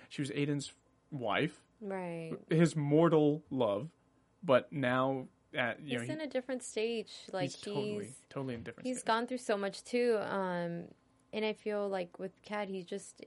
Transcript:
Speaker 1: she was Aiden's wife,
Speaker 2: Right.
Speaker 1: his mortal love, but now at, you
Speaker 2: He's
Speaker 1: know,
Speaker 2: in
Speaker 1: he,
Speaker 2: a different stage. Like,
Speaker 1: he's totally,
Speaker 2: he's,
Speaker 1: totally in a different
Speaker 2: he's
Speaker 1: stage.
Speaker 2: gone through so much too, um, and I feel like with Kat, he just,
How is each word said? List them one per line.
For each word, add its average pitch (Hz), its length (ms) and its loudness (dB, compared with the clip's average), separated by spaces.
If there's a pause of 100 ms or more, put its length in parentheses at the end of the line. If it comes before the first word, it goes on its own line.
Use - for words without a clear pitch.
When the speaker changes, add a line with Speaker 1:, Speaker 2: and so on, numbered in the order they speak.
Speaker 1:
she - 140 -8
was 131 100 -4
Aiden's 143 400 -2 (400)
wife, 123 500 0 (180)
Speaker 2:
Right. 175 520 -6 (180)
Speaker 1:
his 165 240 6
mortal 151 760 6
love, 120 400 0 (520)
but 135 300 4
now 131 560 0 (260)
at, 120 260 0
you 139 200 -2
Speaker 2:
He's 117 80 -4
Speaker 1:
know, 311 60 -4
Speaker 2:
in 311 60 -6
Speaker 1:
he, 311 60 -4
Speaker 2:
a - 20 -8
different 254 360 -4
stage. 226 480 -4 (200)
Like, 190 120 -2
Speaker 1:
he's - 160 -6
totally, 208 460 -4
Speaker 2:
he's, 131 100 -16 (120)
Speaker 1:
totally 131 260 -6
in 113 80 -8
a - 20 -12
different - 240 -10
Speaker 2:
he's 254 100 -2
Speaker 1:
stage. - 80 -8
Speaker 2:
gone 226 220 2
through 254 100 -4
so 214 180 0
much 202 280 -4
too, 240 380 2
um, 175 640 -2 (460)
and 214 120 -2
I 214 80 0
feel 208 360 -4
like 185 300 -4
with 185 140 -8 (100)
Kat, 208 260 -6
he 190 140 -6
just, 190 440 -10